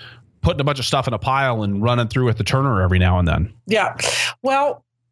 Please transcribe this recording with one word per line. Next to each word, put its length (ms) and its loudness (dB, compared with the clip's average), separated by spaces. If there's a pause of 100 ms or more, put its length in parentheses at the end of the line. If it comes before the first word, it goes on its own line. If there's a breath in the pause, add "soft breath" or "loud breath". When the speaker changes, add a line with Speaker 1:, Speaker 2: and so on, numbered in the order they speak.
(420 loud breath)
Speaker 1:
putting 200 0
a 20 -2
bunch 160 -2
of 60 -6
stuff 220 0
in 60 -2
a 60 -2
pile 440 0
and 200 -2
running 240 2
through 180 0
with 120 0
the 60 -2
turner 380 0
every 160 2
now 220 4
and 80 2
then? 260 -2 (140)
Speaker 2:
Yeah. 280 0 (460 loud breath)
Well, 420 0 (280)